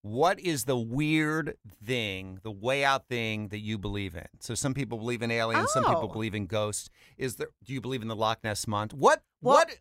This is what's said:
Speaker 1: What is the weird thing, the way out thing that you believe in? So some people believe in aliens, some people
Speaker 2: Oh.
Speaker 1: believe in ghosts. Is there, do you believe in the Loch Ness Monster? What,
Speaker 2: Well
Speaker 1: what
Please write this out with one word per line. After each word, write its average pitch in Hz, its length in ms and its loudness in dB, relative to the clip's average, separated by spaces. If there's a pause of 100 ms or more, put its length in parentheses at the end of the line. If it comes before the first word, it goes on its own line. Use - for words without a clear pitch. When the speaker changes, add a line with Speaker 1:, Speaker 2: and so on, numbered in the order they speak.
Speaker 1:
What 151 360 2
is 156 260 0
the 131 120 2
weird 151 800 0 (280)
thing, 95 580 -4
the 110 80 -8
way 127 340 0
out 135 240 2
thing 110 400 -2
that 107 100 -8
you 107 180 -4
believe 101 380 -4
in? - 120 -12 (120)
So - 160 -8
some 135 180 0
people 120 260 -4
believe 117 220 -4
in 117 100 -2
aliens, 117 420 2
some 622 100 2
people 165 200 2
Speaker 2:
Oh. 107 100 -4
Speaker 1:
believe 110 200 -2
in 107 120 -2
ghosts. 107 440 -2 (280)
Is 131 180 -4
there, 151 140 -6 (160)
do 131 80 -10
you 131 80 -6
believe 123 200 -4
in 110 60 -6
the 113 80 -4
Loch 110 280 2
Ness 107 240 -2
Monster? 107 280 -2
What, 240 280 6 (180)
Speaker 2:
Well 269 140 6
Speaker 1:
what 330 260 6